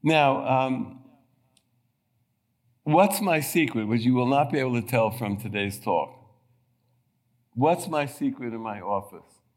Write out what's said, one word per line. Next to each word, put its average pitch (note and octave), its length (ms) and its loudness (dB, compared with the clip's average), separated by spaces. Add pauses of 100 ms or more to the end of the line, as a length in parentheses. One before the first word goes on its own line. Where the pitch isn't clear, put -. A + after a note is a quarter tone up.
Now, D3 460 2
um, C3 540 -2 (1800)
what's F#3 340 4
my E3+ 220 0
secret, C#3 480 0
which A#2 140 0
you B2+ 100 4
will B2 140 2
not C#3+ 260 2
be D3+ 60 0
able B2 220 0
to G2+ 60 -8
tell A2+ 240 2
from G#2 240 -4
today's G2+ 460 -6
talk? E2+ 300 0 (1400)
What's E3 340 2
my D3+ 160 -2
secret C3 480 -6
in A2+ 80 -10
my G#2+ 180 -8
office? F#2+ 600 -8 (160)